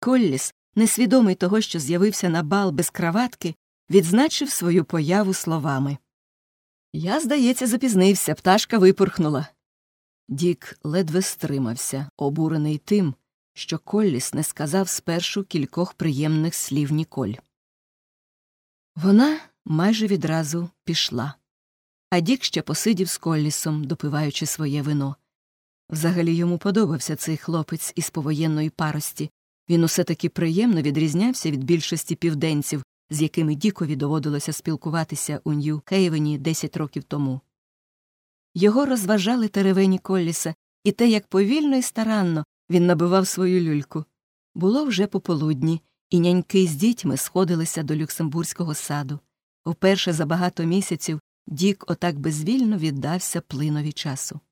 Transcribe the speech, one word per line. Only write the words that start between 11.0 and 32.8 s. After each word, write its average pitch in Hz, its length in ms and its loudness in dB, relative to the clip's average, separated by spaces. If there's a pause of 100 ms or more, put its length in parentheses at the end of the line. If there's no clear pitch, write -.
стримався, 135 960 -4
обурений 151 600 0
тим, 185 360 2 (400)
що - 240 -8
Колліс 190 560 -2
не 156 80 -2
сказав 160 460 -2
спершу 170 560 -4
кількох 170 500 -4
приємних 156 600 0
слів 143 380 -2
Ніколь. 139 400 -2 (1600)
Вона 220 440 6 (240)
майже 208 420 0
відразу 165 640 -2 (140)
пішла, 143 500 -4 (760)
а 180 100 2
Дік 208 240 0
ще - 180 -4
посидів 180 460 0
з - 100 -6
Коллісом, 151 680 -2
допиваючи 147 640 -4
своє 147 360 -4
вино. 139 340 -2 (720)
Взагалі 165 440 0
йому 170 240 0
подобався 170 580 0
цей 160 200 -4
хлопець 160 600 -6
із 170 140 -4
повоєнної 156 600 -2
парості. 151 600 -6 (380)
Він 170 160 4
усе-таки 165 440 0
приємно 170 540 2
відрізнявся 160 680 0
від 135 140 -4
більшості 160 500 -2
південців, 151 680 -2 (280)